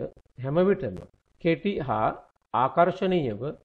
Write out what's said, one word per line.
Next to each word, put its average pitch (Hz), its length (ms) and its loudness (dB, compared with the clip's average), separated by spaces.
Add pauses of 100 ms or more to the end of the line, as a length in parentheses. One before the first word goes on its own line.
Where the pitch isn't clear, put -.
(360)
හැම 135 240 -4
විටම 185 380 0 (440)
කෙටි 165 380 0
හා 117 280 0 (460)
ආකර්ශනීයව 156 880 2 (240)